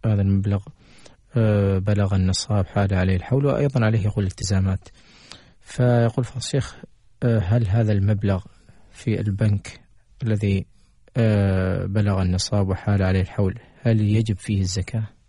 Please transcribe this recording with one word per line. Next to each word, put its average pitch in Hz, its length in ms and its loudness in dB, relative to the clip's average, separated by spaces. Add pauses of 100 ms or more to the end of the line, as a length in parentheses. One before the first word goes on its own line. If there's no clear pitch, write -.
هذا 107 160 2
المبلغ، 98 380 2 (760)
آه، 101 400 2
بلغ 101 380 0
النصاب، 95 520 0
حال 98 260 0
عليه 95 220 2
الحول، 127 300 0
وأيضًا 135 400 0
عليه 107 200 0
يقول 104 200 -2
التزامات، 95 640 -2 (720)
فيقول 120 640 0
فضل - 120 -12
الشيخ: - 380 -6 (480)
آه، 117 160 2
هل 104 280 0
هذا 107 240 2
المبلغ 98 520 0 (480)
في - 280 -4
البنك 104 640 -2 (420)
الذي، 101 420 -2 (520)
آه، 95 680 2
بلغ 98 360 0
النصاب 92 480 0
وحال 98 340 0
عليه 92 180 2
الحول، 92 380 -2 (220)
هل 113 200 2
يجب 107 360 2
فيه 104 220 -2
الزكاة؟ 95 480 -4 (200)